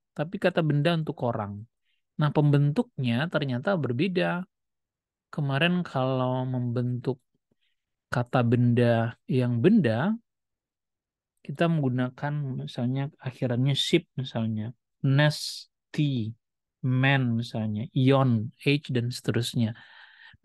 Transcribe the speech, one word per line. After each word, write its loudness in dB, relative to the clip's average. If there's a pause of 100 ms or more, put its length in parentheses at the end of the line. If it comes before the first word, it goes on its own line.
(180)
tapi -6
kata 2
benda 2
untuk -6
orang. -4 (560)
Nah, 2
pembentuknya 2
ternyata -2
berbeda. -2 (880)
Kemarin 0
kalau -2
membentuk -4 (880)
kata 0
benda 4 (160)
yang 0
benda, 2 (1300)
kita 0
menggunakan -2
misalnya -4
akhirannya 0
ship 0
misalnya, -4 (320)
nasty, 0 (480)
man 2
misalnya, -4
ion, 4 (160)
age, 0
dan -2
seterusnya. -2 (680)